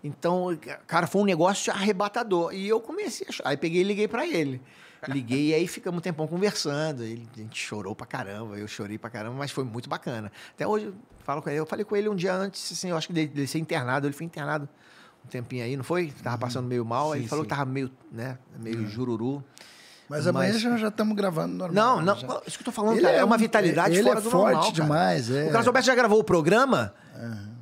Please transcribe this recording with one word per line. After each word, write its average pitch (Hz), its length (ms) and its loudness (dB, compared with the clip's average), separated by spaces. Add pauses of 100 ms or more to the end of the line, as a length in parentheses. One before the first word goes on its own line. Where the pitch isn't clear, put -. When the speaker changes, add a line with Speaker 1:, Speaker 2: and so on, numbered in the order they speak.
Speaker 1:
Então, 175 520 -2 (300)
cara, 165 220 2
foi 196 140 2
um 208 40 4
negócio 185 460 2
arrebatador. 202 800 0
E 190 140 -6
eu 220 140 2
comecei 339 480 -8
a - 20 -10
chorar. - 200 -6
Aí 147 60 2
peguei 170 220 0
e 180 40 4
liguei 208 260 0
pra 247 180 -4
ele. 143 340 -2 (460)
Liguei 135 440 0
e - 20 2
aí 170 160 2
ficamos 175 300 -6
um - 20 -8
tempão 156 260 -4
conversando. 156 720 -2
Ele, 117 320 -10
a 110 60 -16
gente 110 180 -12
chorou 107 380 -6
pra - 100 -14
caramba, 104 520 -10
eu 104 100 -8
chorei 107 300 -8
pra 110 120 -10
caramba, 113 280 -8
mas 139 140 -6
foi 139 120 -4
muito 120 240 -8
bacana. 120 420 -6 (240)
Até - 140 -6
hoje 214 200 -2
eu 196 60 -12 (300)
falo 147 180 -4
com 151 80 -8
ele. 143 100 -2
Eu 156 60 -2
falei - 200 -6
com 208 100 -4
ele 208 140 0
um 208 60 -2
dia 185 180 -2
antes, 190 400 -6
assim, 175 160 -6
eu 170 80 -2
acho 156 100 -4
que 185 60 -8
dele, 160 160 0
dele 135 180 -4
ser 160 120 -4
internado. 143 460 -2
Ele 143 80 -2
foi 165 120 -10
internado 151 420 -6 (560)
um 123 60 -20
tempinho 123 340 -8
aí, 131 140 -4
não 131 80 -6
foi? 170 260 -2 (100)
Tava 120 140 -4
Speaker 2:
Uhum. 117 60 -8
Speaker 1:
passando 123 260 -4
meio 123 160 -2
mal, 135 300 -2
aí 143 60 -4
Speaker 3:
Sim, 123 40 -4
Speaker 1:
ele 113 60 -8
falou 151 160 -2
Speaker 3:
sim. - 40 -12
Speaker 1:
que 156 60 -2
tava 139 160 -2
meio, 135 180 -4 (220)
né, 127 260 -10 (220)
meio 113 200 -6
Speaker 2:
Uhum. 104 80 -2
Speaker 1:
jururu. 120 560 -4 (680)
Speaker 2:
Mas 151 180 -2
amanhã 180 240 2
Speaker 1:
Mas 220 100 0
Speaker 2:
já, 240 160 2
já 214 140 0
tamo 214 240 0
gravando 180 400 0
normal, 196 420 4
Speaker 1:
Não, 214 40 0
não, 196 180 4
Speaker 2:
já. - 260 -6
Speaker 1:
isso - 120 -10
que - 60 -14
eu - 20 -10
tô 247 80 -6
falando, 220 240 2
Speaker 2:
Ele 233 60 6
Speaker 1:
cara, 262 120 6
Speaker 2:
é - 60 6
Speaker 1:
é - 20 6
uma 226 140 6
Speaker 2:
um, - 20 2
Speaker 1:
vitalidade 175 560 4
Speaker 2:
ele 202 80 6
Speaker 1:
fora 240 160 6
Speaker 2:
é - 20 -4
Speaker 1:
do 220 80 -2
Speaker 2:
forte 180 240 6
Speaker 1:
normal, 156 100 4
cara. 214 100 2
Speaker 2:
demais, 160 580 2
é. 139 140 2
Speaker 1:
O 156 60 0
Carlos 226 160 4
Alberto 247 200 4
já 254 80 6
gravou 220 240 6
o 208 60 4
programa 180 680 4 (220)
Speaker 2:
Aham. 107 340 -10 (120)